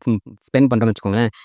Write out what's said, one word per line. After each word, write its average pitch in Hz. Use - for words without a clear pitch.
ம், 113
ஸ்பெண்ட் 135
பண்றேன்னு 113
வச்சுக்கோங்களேன். 104